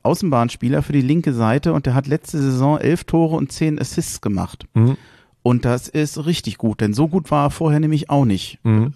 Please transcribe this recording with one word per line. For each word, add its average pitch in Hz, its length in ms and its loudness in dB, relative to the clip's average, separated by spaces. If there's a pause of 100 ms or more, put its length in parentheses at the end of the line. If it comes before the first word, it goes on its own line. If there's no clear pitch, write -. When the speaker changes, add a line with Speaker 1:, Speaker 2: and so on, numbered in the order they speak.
Speaker 1:
Außenbahnspieler 143 800 0
für 147 100 -4
die 143 100 4
linke 151 300 2
Seite 120 400 2
und 147 140 -2
der 127 80 2
hat 139 140 0
letzte 156 320 -4
Saison 135 380 2
elf 156 260 0
Tore 165 320 0
und - 160 -4
zehn 156 280 -2
Assists - 420 -6
gemacht. 92 420 -4 (100)
Speaker 2:
Mhm. 117 220 4 (480)
Speaker 1:
Und 120 200 2
das 123 220 -2
ist 151 400 -4
richtig 160 320 -4
gut, 113 220 -2
denn 107 140 0
so 143 120 2
gut 160 240 -2
war 147 160 2
er 139 40 0
vorher 151 280 0
nämlich 151 320 0
auch 143 140 4
nicht. 98 400 -2
Speaker 2:
Mhm. 113 320 2